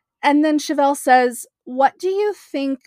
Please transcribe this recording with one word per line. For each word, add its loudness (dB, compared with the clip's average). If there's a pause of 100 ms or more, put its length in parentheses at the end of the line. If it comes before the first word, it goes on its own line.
(240)
And 4
then 2
Chevelle 0
says, 2 (200)
"What -2
do -6
you -2
think -8